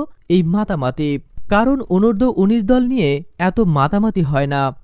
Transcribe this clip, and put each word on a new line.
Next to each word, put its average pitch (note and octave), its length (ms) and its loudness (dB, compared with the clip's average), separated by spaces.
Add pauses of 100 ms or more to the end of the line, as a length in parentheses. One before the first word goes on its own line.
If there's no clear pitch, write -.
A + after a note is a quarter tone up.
(280)
এই F3 160 2
মাতামাতি। D#3+ 640 -2 (400)
কারণ A#3 280 2 (120)
অনূর্ধ্ব G3+ 340 2 (120)
উনিশ G#3 280 2
দল B3 240 2
নিয়ে G#3+ 220 0 (280)
এত F#3 200 -2 (120)
মাতামাতি F#3 540 0
হয় C#3 300 0
না, C#3 80 0 (220)